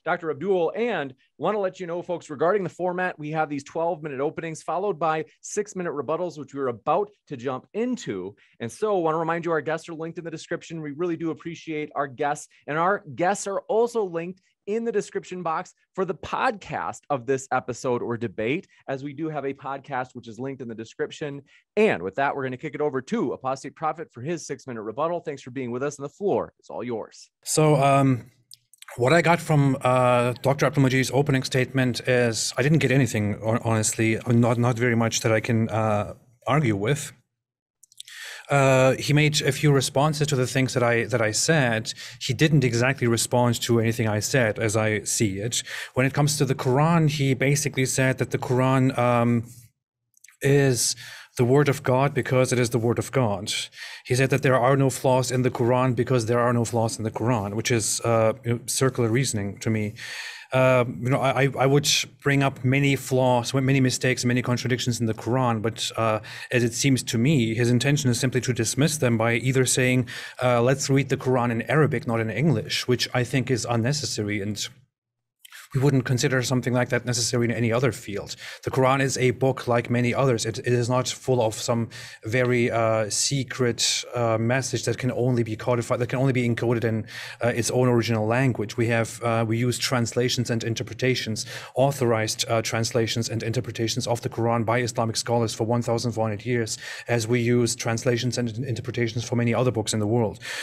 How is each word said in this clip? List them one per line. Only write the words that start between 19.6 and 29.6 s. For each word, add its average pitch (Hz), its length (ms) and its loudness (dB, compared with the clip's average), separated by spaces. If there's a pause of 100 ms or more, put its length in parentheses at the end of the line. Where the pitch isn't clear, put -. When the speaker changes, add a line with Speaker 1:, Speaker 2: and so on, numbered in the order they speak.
Speaker 1:
which 123 120 -14
is 110 120 -14
linked 135 240 -8
in 117 60 -12
the 113 60 -10
description. 143 680 -8 (340)
And 170 260 2
with 95 120 -6
that, 139 200 0
we're 135 100 -6
gonna 131 120 -6
kick 147 180 -10
it 143 60 -4
over 131 220 -2
to 180 320 -2
Apostate 131 420 -6
Prophet 156 340 -6
for 120 120 -16
his 160 240 -6
six-minute 127 340 -10
rebuttal. 147 400 -4
Thanks 143 220 -10
for 131 80 -14
being 123 200 -6
with 120 120 -4
us, 143 160 -4
and 139 80 -12
the - 20 -8
floor 123 520 -2
is - 100 -20
all 80 120 -8
yours. 117 460 -10 (160)
Speaker 2:
So, 151 320 4
um, 135 540 4 (640)
what 127 160 4
I 170 80 6
got 165 180 4
from, 143 440 4